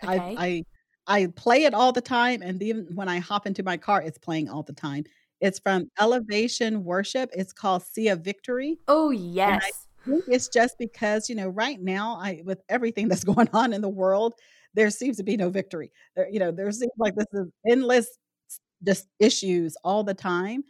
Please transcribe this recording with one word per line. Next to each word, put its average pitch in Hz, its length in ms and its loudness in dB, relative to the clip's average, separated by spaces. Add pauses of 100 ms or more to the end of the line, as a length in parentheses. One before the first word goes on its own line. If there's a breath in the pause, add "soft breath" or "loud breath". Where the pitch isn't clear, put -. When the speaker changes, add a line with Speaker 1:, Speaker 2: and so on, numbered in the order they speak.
Speaker 1:
Okay. 185 340 -2
Speaker 2:
I, 175 260 -2 (440)
I, 202 140 4
I 185 120 2
play 254 300 4
it 247 100 4
all 247 180 6
the 247 80 0
time, 240 420 0
and 185 200 -6
even 220 320 -4
when 190 140 -6
I 175 100 -2
hop 202 300 -4
into 190 160 -4
my 180 120 -2
car, 202 240 2
it's 160 180 -10
playing 160 300 -4
all 147 140 -8
the 151 100 -12
time. 147 320 -6 (360 soft breath)
It's 190 180 0
from 190 400 0
Elevation 220 880 0
Worship. 202 480 -2
It's 185 200 -6
called 185 300 -2
Sea 220 260 -2
of 180 120 0
Victory. 254 680 -6
Speaker 1:
Oh, 302 240 4
Speaker 2:
And 240 100 0
I 175 40 -6
Speaker 1:
yes. 190 600 0 (200)
Speaker 2:
think 302 220 0
it's 247 200 2
just 240 300 2
because, 220 500 -2
you 240 60 -8
know, 196 140 -4
right 214 320 -4
now, 190 400 -4
I, 185 240 -6
with 190 240 -6
everything 226 400 0
that's - 160 0
<laughs> 196 80 2
going 226 200 4
on 226 200 4
in 214 80 -4
the 202 80 -2
world, 196 460 0 (400 soft breath)
there 208 160 4
seems 247 260 -4
to 196 60 -8
be 190 140 -2
no 180 120 0
victory. 185 420 -6 (240 soft breath)
There, 185 140 0
you 208 100 -4
know, 180 120 2
there 190 220 -4
seems 240 260 -4
like 208 160 2
this 208 180 0
is 196 140 -2 (220)
endless 247 380 4 (440)
s-, - 100 -18 (260)
just 190 220 0 (100)
issues 180 640 2
all 202 200 2
the 196 100 -2
time. 196 560 -4